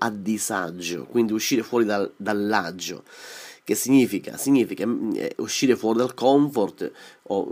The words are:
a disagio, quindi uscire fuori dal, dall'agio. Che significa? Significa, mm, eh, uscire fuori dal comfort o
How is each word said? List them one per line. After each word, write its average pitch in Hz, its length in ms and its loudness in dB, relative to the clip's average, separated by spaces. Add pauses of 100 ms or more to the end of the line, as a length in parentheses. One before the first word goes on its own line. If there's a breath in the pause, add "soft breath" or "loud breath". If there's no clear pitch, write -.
a 113 100 -2
disagio, 90 920 -4
quindi 113 280 0
uscire 110 300 0
fuori 117 220 2
dal, 101 320 0
dall'agio. 98 880 -2 (580 loud breath)
Che 113 140 -2
significa? 120 600 2
Significa, 120 480 2
mm, 113 300 -2
eh, - 220 -4
uscire 123 400 2
fuori 113 220 0
dal 123 160 0
comfort 127 760 2 (380 loud breath)
o 98 240 0